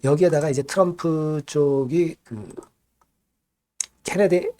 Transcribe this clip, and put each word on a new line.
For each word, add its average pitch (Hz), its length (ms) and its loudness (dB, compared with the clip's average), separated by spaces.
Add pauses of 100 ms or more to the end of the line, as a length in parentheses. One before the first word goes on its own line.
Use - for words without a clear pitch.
여기에다가 151 460 4
이제 139 120 -2
트럼프 156 840 -2
쪽이 147 800 0
그 107 300 -14 (1500)
케네디 185 560 2